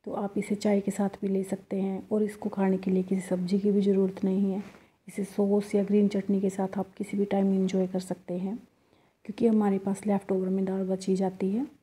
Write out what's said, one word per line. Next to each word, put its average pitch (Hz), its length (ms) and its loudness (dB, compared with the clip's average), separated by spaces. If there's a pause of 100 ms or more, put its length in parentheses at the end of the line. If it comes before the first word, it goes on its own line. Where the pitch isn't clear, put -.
तो 202 80 -6
आप 196 240 -4
इसे 202 180 -2
चाय 202 260 2
के 196 100 -2
साथ 196 300 -2
भी 202 60 -2
ले 190 160 0
सकते 196 340 -6
हैं 190 320 -4
और 214 140 2
इसको 208 260 -4
खाने 190 280 2
के 190 140 -2
लिए 185 120 2
किसी 190 180 0
सब्ज़ी 180 380 0
की 202 120 2
भी 202 100 4
ज़रूरत 196 420 2
नहीं 190 280 2
है। 196 120 -4 (440)
इसे 196 180 -6
सॉस 202 500 0
या 202 80 4
ग्रीन 202 240 4
चटनी 196 340 0
के 190 80 2
साथ 190 280 -4
आप - 160 -6
किसी 202 240 -6
भी 202 80 2
टाइम 196 280 2
एंजॉय 185 340 2
कर 185 120 -4
सकते 180 340 -8
हैं, 190 220 -4 (720)
क्योंकि 233 220 0
हमारे 208 320 4
पास 196 280 -4
लेफ्ट 196 240 0
ओवर 185 180 0
में 190 160 0
दाल 190 200 -2
बची 190 300 0
जाती 185 340 -2
है 240 160 -2 (180)